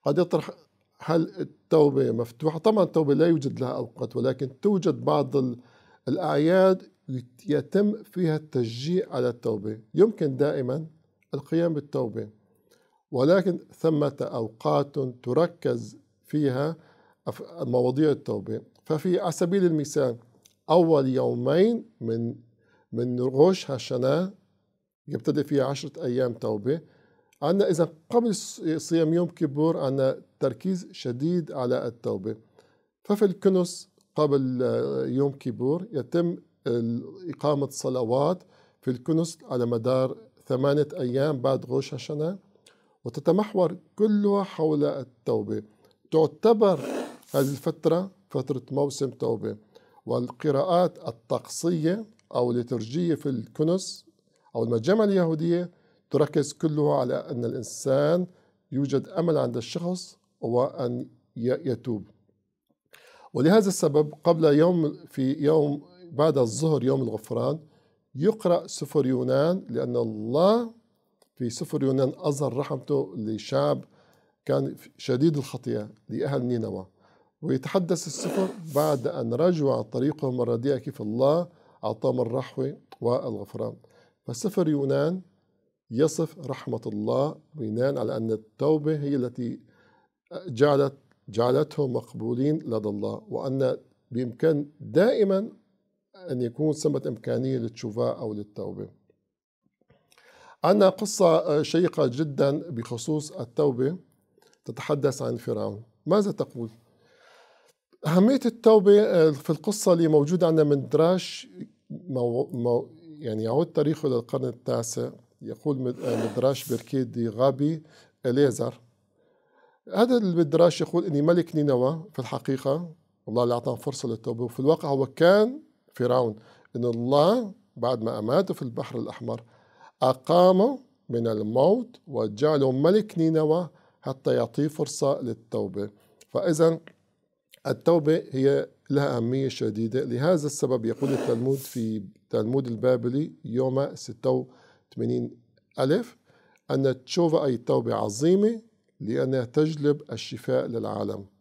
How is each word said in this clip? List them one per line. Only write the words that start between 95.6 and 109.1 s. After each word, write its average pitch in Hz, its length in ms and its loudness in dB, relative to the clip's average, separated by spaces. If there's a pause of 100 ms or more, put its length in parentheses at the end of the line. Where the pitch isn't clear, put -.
أن 165 260 -6
يكون 143 320 -2
ثمة 147 340 -2
إمكانية 123 500 -4
للتشوفاء 117 640 -4
أو 113 140 -8
للتوبة. 101 560 -10 (1700)
عندنا 196 260 6
قصة، 202 360 0
آه، 160 360 4
شيقة 165 460 2
جدًا 139 640 -2
بخصوص 143 640 -6
التوبة 135 640 -2 (680)
تتحدث 135 560 -4
عن 120 160 -4
فرعون. 104 460 -6 (220)
ماذا 202 260 2
تقول؟ 123 380 -6 (1400)
أهمية 208 380 4
التوبة، 208 560 6
آه، 175 300 6